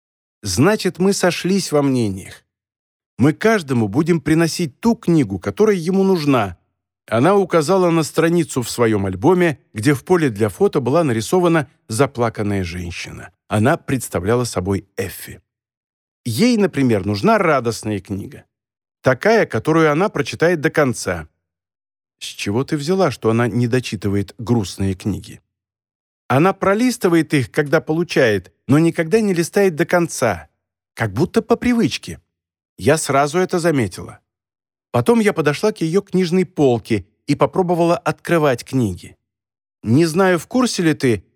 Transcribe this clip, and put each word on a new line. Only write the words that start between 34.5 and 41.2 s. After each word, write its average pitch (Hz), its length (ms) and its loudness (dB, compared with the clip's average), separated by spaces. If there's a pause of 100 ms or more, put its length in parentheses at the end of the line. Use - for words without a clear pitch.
Потом 170 260 2
я 202 140 2
подошла 156 400 0
к - 80 -10
ее 165 200 0
книжной 185 460 0
полке 117 600 0 (200)
и - 80 -2
попробовала 170 640 0
открывать 156 680 -2
книги. 107 520 -4 (680)
Не 135 240 4
знаю, 180 320 2
в - 80 -14
курсе 247 380 0
ли 156 100 2
ты, 117 300 0 (120)